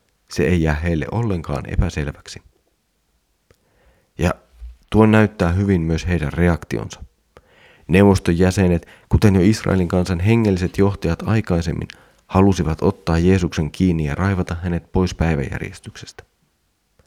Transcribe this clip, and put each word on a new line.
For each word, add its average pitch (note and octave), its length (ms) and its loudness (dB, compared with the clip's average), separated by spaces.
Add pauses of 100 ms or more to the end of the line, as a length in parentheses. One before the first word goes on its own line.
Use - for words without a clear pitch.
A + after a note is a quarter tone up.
(320)
Se F2 100 -2
ei E2+ 200 2
jää D#2 120 0
heille D#2+ 380 -4
ollenkaan F2+ 540 -6
epäselväksi. - 760 -6 (1800)
Ja E2+ 160 0 (560)
tuo A2 160 4
näyttää G#2 460 2
hyvin F#2+ 300 0
myös D#2+ 240 -2
heidän D2+ 260 -2
reaktionsa. E2 720 -2 (840)
Neuvoston F#2 500 4
jäsenet, F2+ 480 2 (220)
kuten G2+ 260 4
jo F#2+ 60 4
Israelin F#2 480 2
kansan F2+ 320 -2
hengelliset G2+ 580 0
johtajat F#2+ 480 0
aikaisemmin, E2+ 600 -2 (380)
halusivat F#2 560 0
ottaa E2 360 0
Jeesuksen F2 520 0
kiinni E2+ 340 0
ja C#2+ 100 -4
raivata F2+ 480 -2
hänet F2 300 -6
pois F#2 220 0
päiväjärjestyksestä. - 1120 -6 (840)